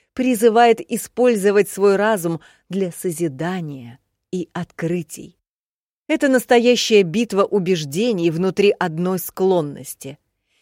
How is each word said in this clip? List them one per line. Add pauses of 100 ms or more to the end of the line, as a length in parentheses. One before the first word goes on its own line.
(140)
призывает
использовать
свой
разум (300)
для
созидания (320)
и
открытий. (680)
Это
настоящая
битва
убеждений
внутри
одной
склонности. (420)